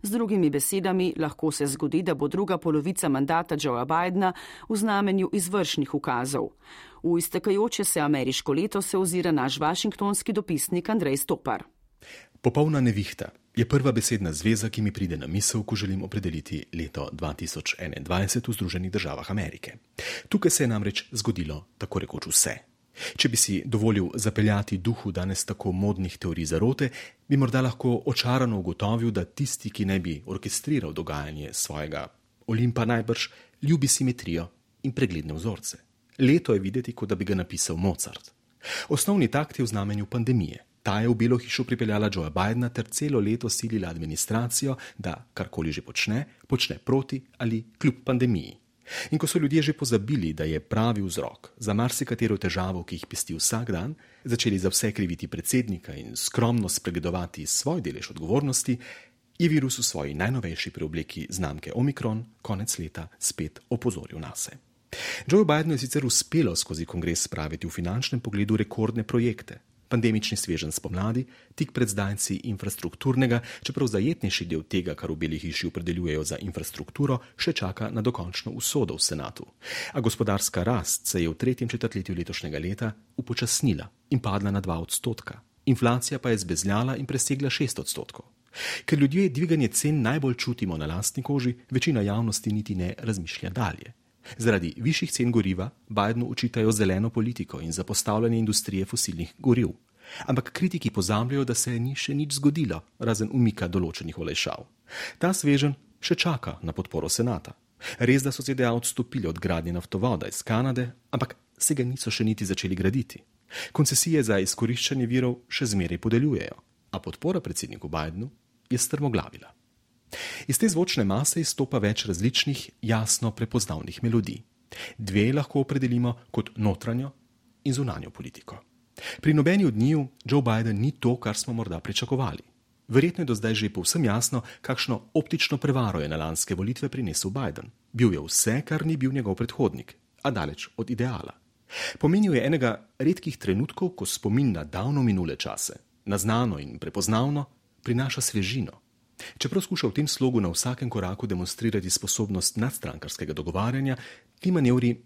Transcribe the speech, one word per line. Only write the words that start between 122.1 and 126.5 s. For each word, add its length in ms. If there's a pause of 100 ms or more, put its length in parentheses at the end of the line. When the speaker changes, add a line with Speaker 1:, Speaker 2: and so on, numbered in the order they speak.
Speaker 2:
jasno 500
prepoznavnih 720
melodij. 380 (560)
Dve 360
lahko 280
opredelimo 540 (160)
kot 260